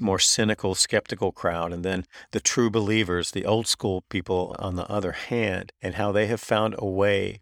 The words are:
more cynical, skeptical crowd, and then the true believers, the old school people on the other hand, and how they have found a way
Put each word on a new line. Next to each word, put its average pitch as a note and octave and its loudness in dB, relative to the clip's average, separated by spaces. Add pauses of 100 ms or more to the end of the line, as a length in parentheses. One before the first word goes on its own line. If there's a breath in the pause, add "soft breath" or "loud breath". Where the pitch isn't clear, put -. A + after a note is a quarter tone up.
more G2 2
cynical, G#2+ 2
skeptical - 0
crowd, E2+ -2
and F2 -4
then F2+ -2 (260 loud breath)
the A2 -2
true A#2+ 2
believers, G2+ 0
the F#2+ -4
old A2 2
school F#2+ -2
people F2+ -2
on F#2 -4
the F2 -4
other G2 0
hand, G2 -4 (100)
and F#2 -4
how G#2 0
they G#2 4
have A2 -2
found A2 0
a A2+ -6
way G2 0